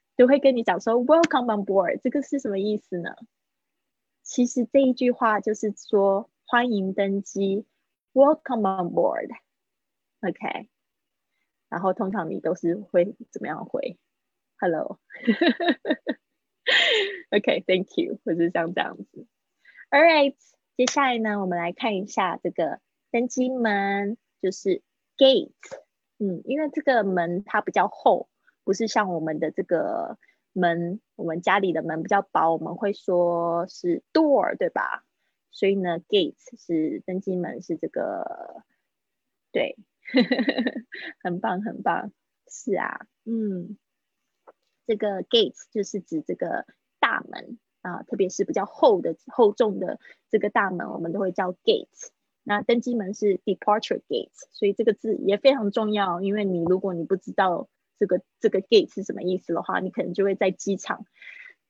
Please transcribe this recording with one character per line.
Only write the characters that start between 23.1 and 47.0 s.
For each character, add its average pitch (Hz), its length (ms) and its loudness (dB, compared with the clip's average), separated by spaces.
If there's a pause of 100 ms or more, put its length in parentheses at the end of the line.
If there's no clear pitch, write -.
登 247 180 0
机 254 220 -2
门， 202 640 0 (240)
就 185 100 -2
是 - 320 -2 (360)
gate。 269 340 6 (680)
嗯， 190 260 -4
因 277 160 -4
为 302 100 -2
这 302 100 -6
个 247 240 2
门 180 400 -2
它 214 160 -2
比 - 120 -4
较 196 160 2
厚， - 400 2 (360)
不 190 80 2
是 220 160 -2
像 208 240 0
我 165 80 -2
们 156 180 -4
的 156 120 -2
这 185 120 -4
个 - 540 -2 (360)
门， 175 480 -2 (160)
我 - 80 -8
们 165 180 -4
家 190 160 4
里 196 140 2
的 156 100 -2
门 160 200 -4
比 180 60 -6
较 202 140 2
薄， 165 300 2
我 160 60 0
们 160 180 -8
会 202 160 -2
说 170 720 0
是 - 360 -4 (100)
door， 285 440 4
对 180 140 -2
吧？ - 340 -4 (460)
所 - 180 0
以 196 60 4
呢， 175 340 -2
gate 190 280 2 (200)
是 156 480 -2
登 185 160 -6
机 190 160 -4
门， 151 240 -4
是 165 160 -6
这 160 120 -6
个， - 720 -8 (920)
对， - 240 -2 (260)
<laughs> 240 840 0 (360)
很 180 180 -4
棒， 185 220 -4
很 208 200 -8
棒， 202 300 -2 (360)
是 - 260 -6
啊， - 320 -4 (180)
嗯， 208 520 -4 (1080)
这 220 100 0
个 202 260 -4
gate 202 340 2 (140)
就 214 120 -2
是 196 180 -8
指 156 220 -6
这 180 120 -6
个 - 320 -4 (320)
大 240 300 0